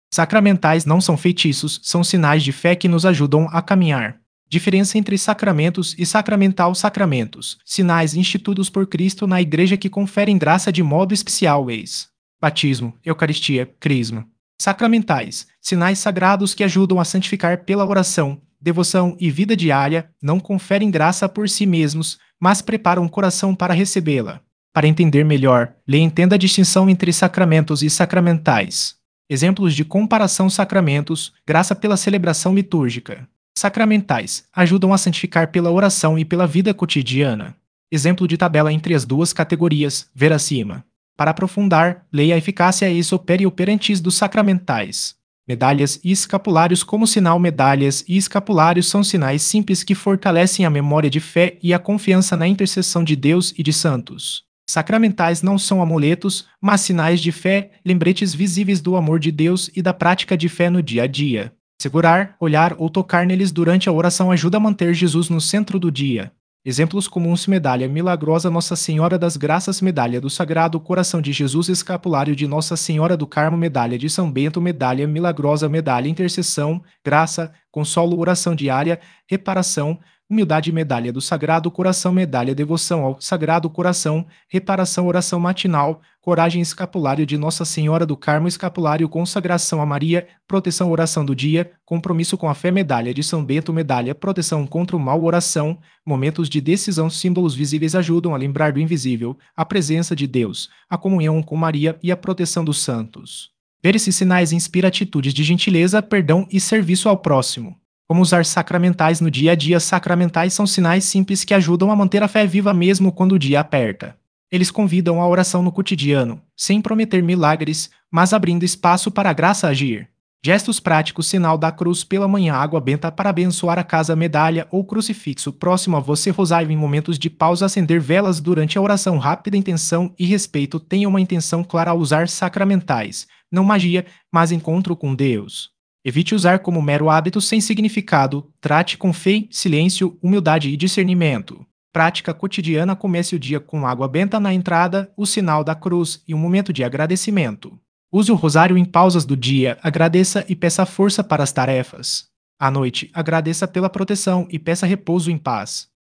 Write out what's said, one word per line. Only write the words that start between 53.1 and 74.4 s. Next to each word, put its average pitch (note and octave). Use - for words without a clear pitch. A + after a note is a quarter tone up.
Deus D#3
e D#3+
de D3+
santos. -
Sacramentais F3+
não G3
são F#3+
amuletos, E3
mas G3+
sinais E3+
de E3
fé, G3
lembretes F3+
visíveis F#3
do F3+
amor D#3+
de D3+
Deus E3
e F#3
da F3+
prática F3+
de E3
fé F3
no F3
dia A#2
a -
dia. C3
Segurar, E3
olhar E3
ou E3
tocar F3+
neles F#3
durante E3+
a F3
oração F3
ajuda F3
a G#3+
manter G3+
Jesus E3
no E3
centro G3
do F3
dia. B2+
Exemplos D#3+
comuns: F3
medalha C#3
milagrosa D#3+
Nossa E3+
Senhora E3
das E3
Graças, E3+
medalha B2+
do C3
Sagrado D#3+
Coração F3+
de C#3+
Jesus, D3
escapulário F3
de C#3+
Nossa D#3
Senhora E3
do D3
Carmo, D#3+
medalha B2+
de C#3+
São E3+
Bento, D3